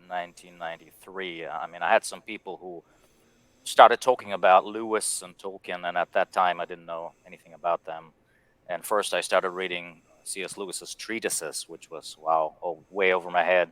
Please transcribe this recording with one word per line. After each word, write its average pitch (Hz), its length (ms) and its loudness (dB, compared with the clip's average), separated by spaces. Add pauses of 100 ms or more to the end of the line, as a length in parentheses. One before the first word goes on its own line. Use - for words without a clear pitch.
nineteen 87 500 -10
ninety-three, 82 880 -10
uh, 80 140 -8
I 82 80 -8
mean, 85 160 -12
I 85 100 2
had 110 120 6
some 95 180 -12
people 95 380 -12
who 87 220 -14 (840)
started 117 360 8
talking 123 320 0
about 95 320 8
Lewis 107 580 -4
and 90 140 -18
Tolkien, 92 520 -8
and 87 100 -2
at 85 140 0
that 92 200 0
time, 90 280 2
I 85 40 -4
didn't 85 220 -12
know 82 260 -10 (140)
anything 87 260 -20
about 82 320 -2
them. 80 280 -14 (560)
And 85 160 -8
first, 104 300 -2
I 90 60 0
started 95 300 0
reading 87 520 -8 (220)
C - 180 -10
S 87 140 -10
Lewis's 92 380 -10
treatises, 98 760 -6
which - 220 -18
was, 78 300 -14
wow, 78 420 0
oh, 85 160 -6 (120)
way 95 220 2
over 87 180 0
my 87 140 2
head. 87 280 4